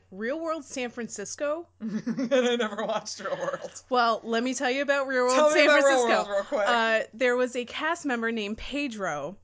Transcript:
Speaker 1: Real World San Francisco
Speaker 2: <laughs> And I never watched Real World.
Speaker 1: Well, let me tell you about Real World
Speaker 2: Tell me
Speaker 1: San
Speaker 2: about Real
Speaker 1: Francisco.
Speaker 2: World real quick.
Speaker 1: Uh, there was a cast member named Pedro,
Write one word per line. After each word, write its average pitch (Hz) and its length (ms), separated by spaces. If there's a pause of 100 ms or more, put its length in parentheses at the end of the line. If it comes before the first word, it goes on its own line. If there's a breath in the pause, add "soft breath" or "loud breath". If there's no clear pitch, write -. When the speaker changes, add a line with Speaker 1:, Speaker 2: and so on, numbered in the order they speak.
(120)
Speaker 1:
Real 226 280
World 320 260
San 247 240
Francisco 233 840
Speaker 2:
<laughs> - 80
And 226 520
I 247 220
never 214 300
watched 214 340
Real 190 180
World. 175 520
Speaker 1:
Well, 233 340
let 226 200
me 254 100
tell 247 180
you 277 100
about 277 260
Real 254 180
World 254 100
Speaker 2:
Tell 302 160
me 302 80
Speaker 1:
San 285 80
Speaker 2:
about 294 160
Real 262 240
Speaker 1:
Francisco. 214 220
Speaker 2:
World - 0
real 202 160
quick. 208 220
Speaker 1:
Uh, 226 320 (140)
there 247 220
was 254 200
a 247 100
cast 320 400
member 233 260
named 220 260
Pedro, 196 880